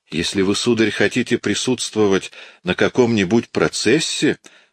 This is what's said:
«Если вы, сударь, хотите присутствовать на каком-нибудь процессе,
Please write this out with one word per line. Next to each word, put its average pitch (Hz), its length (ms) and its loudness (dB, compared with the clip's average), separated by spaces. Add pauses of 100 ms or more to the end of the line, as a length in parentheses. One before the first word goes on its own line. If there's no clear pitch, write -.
(100)
«Если 87 320 -2
вы, 98 140 0
сударь, 113 340 0
хотите 113 480 0
присутствовать 104 920 0 (320)
на 87 100 0
каком-нибудь 113 760 2
процессе, 110 880 0 (340)